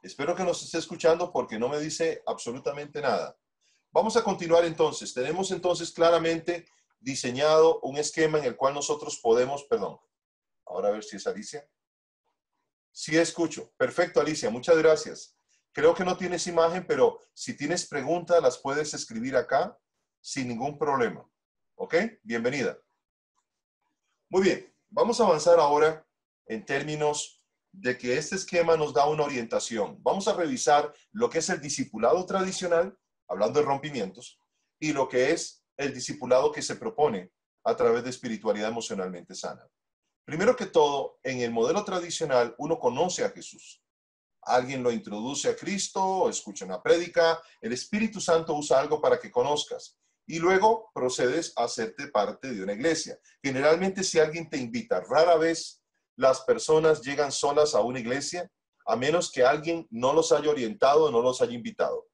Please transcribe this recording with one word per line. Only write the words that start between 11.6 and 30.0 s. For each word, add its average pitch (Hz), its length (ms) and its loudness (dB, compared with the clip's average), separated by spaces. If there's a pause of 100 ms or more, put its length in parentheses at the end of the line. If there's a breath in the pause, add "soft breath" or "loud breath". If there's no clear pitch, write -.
Sí - 240 -4
escucho. 165 600 -2
Perfecto, 165 440 0
Alicia. 147 280 -2
Muchas 123 300 2
gracias. - 580 2 (360)
Creo 151 220 4
que 190 100 -2
no 180 120 0
tienes 175 300 -4
imagen, 170 400 2
pero 160 320 4 (160 loud breath)
si - 220 -10
tienes 165 300 -4
preguntas, 165 540 0
las 127 180 2
puedes 147 360 -4
escribir 123 420 -6
acá 143 400 0 (440)
sin 131 280 -8
ningún 123 300 -6
problema. 127 500 -2 (460)
¿Ok? 95 220 -4 (260)
Bienvenida. 117 560 -4 (1500)
Muy 185 140 2
bien. - 320 0 (140)
Vamos 220 320 0
a 226 40 6
avanzar 170 340 6
ahora 156 480 4 (400)
en 110 180 -8
términos 147 760 -4 (320)
de 123 240 -4
que 123 200 -2
este 156 200 -6
esquema 170 400 2
nos 147 160 -2
da 143 140 4
una 151 180 0
orientación. 113 800 -4